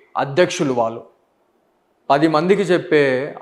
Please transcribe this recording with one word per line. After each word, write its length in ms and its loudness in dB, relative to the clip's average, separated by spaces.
అధ్యక్షులు 560 0
వాళ్ళు. 280 -4
పది 180 4
మందికి 340 2
చెప్పే 800 0